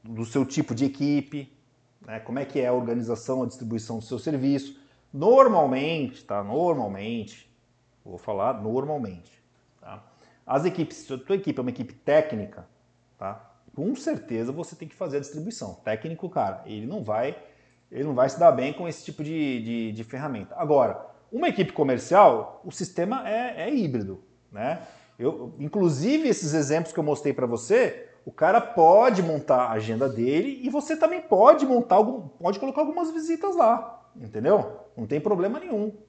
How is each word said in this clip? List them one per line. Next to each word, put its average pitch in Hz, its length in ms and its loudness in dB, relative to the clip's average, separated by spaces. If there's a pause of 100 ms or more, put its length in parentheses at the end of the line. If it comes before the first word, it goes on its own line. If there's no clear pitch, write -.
Do 113 220 -8
seu 135 200 0
tipo 143 300 -4
de 131 100 0
equipe, 143 640 -4 (540)
né? 113 140 -12
Como 120 180 -8
é 139 80 -4
que 139 140 -2
é 123 80 2
a 123 60 2
organização, 120 680 -2
a - 20 -4
distribuição 113 520 -8
do 110 60 -10
seu 123 160 -8
serviço. 139 600 -2 (320)
Normalmente, 160 1120 4
tá? 101 180 -4
Normalmente, 113 1080 -4 (520)
vou 92 140 -16
falar 104 440 -4
normalmente, 117 680 -6 (480)
tá? 98 240 -20 (420)
As 143 180 0
equipes, 175 340 -4
se - 160 -12
a 127 40 -8
tua 196 200 -4
equipe 170 200 -4
é 131 40 -6
uma 123 100 -4
equipe 123 220 -10
técnica, 117 760 -2 (500)
tá? 101 340 -12 (220)
Com 202 220 -4
certeza 120 560 -6
você 160 240 -10
tem 165 120 -16
que - 80 -20
fazer 143 220 -6
a 143 40 -2
distribuição. 139 540 -12
Técnico, 160 540 -8
cara, 101 360 -4
ele 107 200 -10
não 175 180 -8
vai, 110 340 -4 (540)
ele 127 120 -6
não 151 100 -4
vai 127 160 4
se - 100 -8
dar 170 120 10
bem 127 220 -2
com 175 140 -8
esse - 160 -12
tipo 151 200 -10
de, 147 400 -4
de, 113 300 -4
de 113 100 -10
ferramenta. 127 520 -10
Agora, 143 600 2 (160)
uma 302 180 0
equipe - 240 -2
comercial, 135 920 4
o 180 80 -12
sistema 196 560 -4
é, 220 360 -4
é 269 120 -2
híbrido, 120 480 -4 (280)
né? 127 300 -6 (380)
Eu, 123 400 -4
inclusive, 185 680 2
esses 160 260 0
exemplos 156 400 0
que 175 60 -4
eu 156 40 -2
mostrei 139 300 0
pra 131 140 -2
você, 170 600 0 (180)
o - 60 -14
cara 196 300 4
pode 190 640 6
montar 143 400 2
a 117 80 -2
agenda 113 360 -2
dele 147 560 0
e 247 60 -4
você 294 260 -2
também 330 260 0
pode 269 440 8
montar 240 300 2
algum, 220 320 2
pode 180 320 -4
colocar 269 220 -4
algumas 320 300 -2
visitas 330 440 -4
lá, 233 480 2 (120)
entendeu? 120 680 -2 (100)
Não 113 120 -8
tem 143 120 -2
problema 202 400 -2
nenhum 220 320 -6 (180)